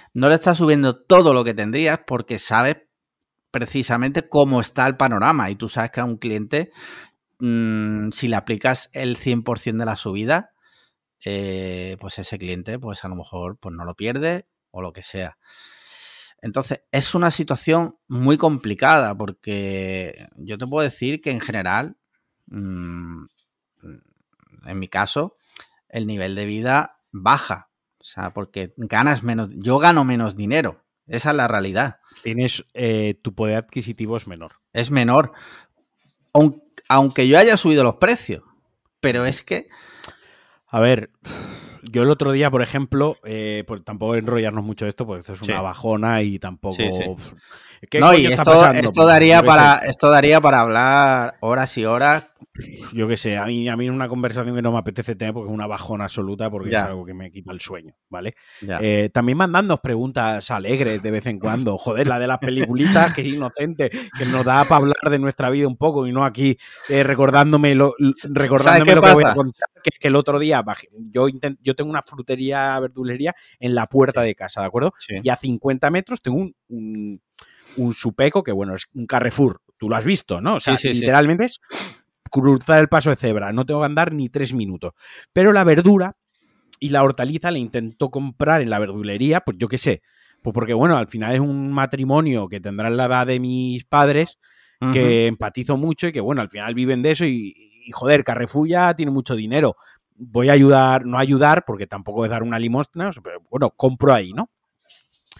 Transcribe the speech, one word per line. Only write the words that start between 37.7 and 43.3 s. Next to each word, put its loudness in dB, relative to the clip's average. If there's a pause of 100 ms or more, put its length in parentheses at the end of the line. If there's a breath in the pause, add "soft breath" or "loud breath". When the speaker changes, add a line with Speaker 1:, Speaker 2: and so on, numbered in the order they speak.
Speaker 1:
los 2
precios, -2 (560)
pero -2
es -4
que -8 (1000 loud breath)
Speaker 2:
A -4
ver, 2 (720 loud breath)
yo -2
el 4
otro 0
día, 0
por 0
ejemplo, -2
eh, -8